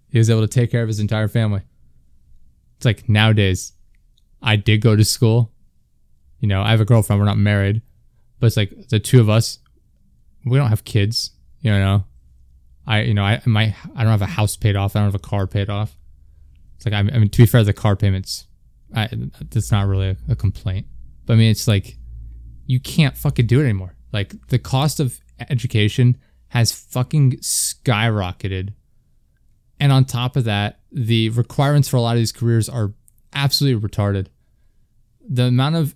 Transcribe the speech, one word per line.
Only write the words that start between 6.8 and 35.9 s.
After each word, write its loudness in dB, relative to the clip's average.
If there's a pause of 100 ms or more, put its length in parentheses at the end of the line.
a 2
girlfriend. 2
We're 2
not 0
married. 0 (580)
But 2
it's 2
like, -6
the 2
two 6
of 4
us, 0 (880)
we 0
don't 2
have 0
kids, -2 (300)
you 0
know? 2 (840)
I, 0
you -2
know, 0
I, 0
my, 0 (220)
I -4
don't 2
have 2
a -4
house -2
paid 0
off. -4
I 0
don't 0
have -2
a -8
car -6
paid -4
off. -8 (800)
It's -20
like, -2
I, 0
I 0
mean, 4
to 4
be 12
fair, 4
the 0
car 0
payments, -4 (460)
I, -4 (420)
that's -2
not 0
really -2
a, -4 (120)
a 0
complaint. -6 (380)
But 2
I 6
mean, 6
it's -2
like, -2 (680)
you -2
can't -2
fucking -2
do 2
it 0
anymore. -4 (160)
Like, -8 (140)
the -2
cost -4
of -4 (280)
education 0 (320)
has 0
fucking -2
skyrocketed. -4 (1040)
And 2
on 4
top -6
of 0
that, -4 (100)
the 0
requirements 0
for -2
a 2
lot 0
of 2
these -2
careers 0
are -6 (400)
absolutely 0
retarded. -2 (1000)
The 0
amount 2
of -2